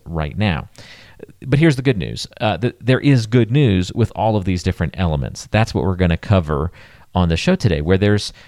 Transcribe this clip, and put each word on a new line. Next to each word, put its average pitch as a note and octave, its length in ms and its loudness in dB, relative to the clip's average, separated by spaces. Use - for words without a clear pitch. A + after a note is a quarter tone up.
right D#2+ 320 -6
now. F2+ 320 -2
But C3+ 120 2
here's D3+ 180 4
the C3 60 -6
good B2+ 140 2
news. A#1 300 -6
Uh, G#2+ 160 -2
th-, A2+ 200 -4
there A#2+ 220 0
is B2+ 260 2
good A2+ 240 2
news G#2+ 440 2
with A2 200 0
all G#2+ 220 0
of F#2+ 80 -2
these F#2 180 -2
different F2 360 -2
elements. D2+ 520 -4
That's A2 220 0
what F2 100 -2
we're F2+ 140 0
gonna F2 220 2
cover D#2 520 0
on F2+ 160 2
the E2 80 0
show F3+ 160 0
today, F2+ 260 0
where E2+ 160 2
there's G#2 380 0